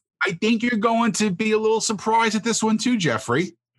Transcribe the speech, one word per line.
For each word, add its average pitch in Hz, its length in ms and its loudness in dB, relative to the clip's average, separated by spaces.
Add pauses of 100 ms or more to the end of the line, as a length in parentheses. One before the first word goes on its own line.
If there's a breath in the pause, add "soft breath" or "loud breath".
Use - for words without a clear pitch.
(260)
I 196 60 -2
think 214 300 0
you're 240 160 0
going 226 340 2
to 214 180 0
be 214 220 -2
a 214 60 2
little 220 220 0
surprised 220 540 0
at 220 100 -2
this 226 180 0
one 220 140 2
too, 247 220 0
Jeffrey. 143 580 -2 (220)